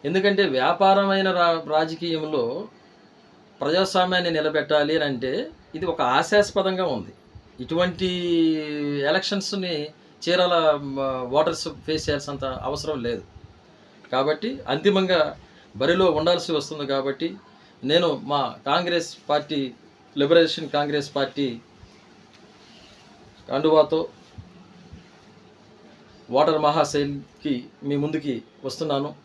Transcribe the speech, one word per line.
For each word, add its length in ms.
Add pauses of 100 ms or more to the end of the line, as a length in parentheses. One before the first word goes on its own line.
ఎందుకంటే 400
వ్యాపారమైన 840
రా-, 360
రాజకీయంలో 1000 (920)
ప్రజాస్వామ్యాన్ని 680
నిలబెట్టాలి 640
అని 100
అంటే 440 (260)
ఇది 100
ఒక 160
హాస్యాస్పదంగా 840
ఉంది. 260 (480)
ఇటువంటి 480 (1000)
ఎలక్షన్స్‌ని 840 (400)
చీరాల, 520
మ, 520
ఓటర్స్ 340
ఫేస్ 420
చేయాల్సినంత 360
అవసరం 580
లేదు. 200 (880)
కాబట్టి 560
అంతిమంగా 680 (400)
బరిలో 340
ఉండాల్సి 400
వస్తుంది. 340
కాబట్టి 520 (460)
నేను 400
మా 320 (100)
కాంగ్రెస్ 520 (120)
పార్టీ, 440 (440)
లిబరేషన్ 520
కాంగ్రెస్ 460
పార్టీ 460 (1900)
కండువాతో 600 (2250)
ఓటర్ 300
మహాశైల్కి 1040 (180)
మీ 120
ముందుకి 480 (220)
వస్తున్నాను. 600